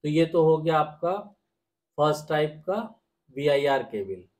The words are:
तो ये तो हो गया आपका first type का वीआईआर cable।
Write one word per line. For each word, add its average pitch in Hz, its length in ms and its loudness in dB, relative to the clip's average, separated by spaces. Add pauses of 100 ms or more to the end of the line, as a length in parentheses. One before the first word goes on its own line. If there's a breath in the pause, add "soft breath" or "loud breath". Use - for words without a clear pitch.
तो 151 60 -4
ये 165 160 4
तो 165 180 2
हो 160 140 6
गया 160 200 0
आपका 151 360 -2 (840)
first 151 320 0
type 151 380 -2
का 196 100 -2 (580)
वीआईआर 139 480 2
cable। 95 400 -8 (160)